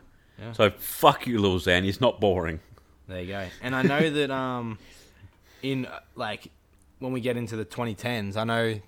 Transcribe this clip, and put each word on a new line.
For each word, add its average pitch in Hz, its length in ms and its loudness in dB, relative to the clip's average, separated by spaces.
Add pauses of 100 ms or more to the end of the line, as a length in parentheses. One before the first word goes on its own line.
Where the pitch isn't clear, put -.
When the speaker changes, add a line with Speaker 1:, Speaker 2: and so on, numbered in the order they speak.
(380)
Speaker 1:
Yeah. 110 140 -12
Speaker 2:
So 107 180 6
fuck - 560 4
you, 120 140 0
Lil 95 180 4
Xan. 90 260 4
He's 98 160 -2
not 123 200 2
boring. 87 400 0 (480)
Speaker 1:
There 92 140 -10
you 90 60 -8
go. 98 180 -8 (160)
And 127 120 -6
I 131 80 0
know 147 280 4
that, 143 200 0
um, 123 480 -4 (420)
<laughs> - 420 -20
in, 131 240 -4
uh, - 140 -12 (140)
like, 107 360 -8 (480)
when 131 140 -6
we 127 80 -4
get 120 160 0
into 113 200 -6
the 110 80 -4
twenty 117 300 -4
tens, 104 420 -4
I 110 80 0
know 113 440 0